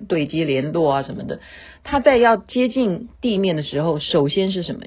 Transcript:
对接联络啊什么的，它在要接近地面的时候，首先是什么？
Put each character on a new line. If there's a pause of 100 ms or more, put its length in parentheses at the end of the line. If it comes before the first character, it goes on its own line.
对
接
联
络
啊
什
么
的， (440)
它
在
要
接
近 (140)
地
面
的
时
候，
首
先
是
什
么？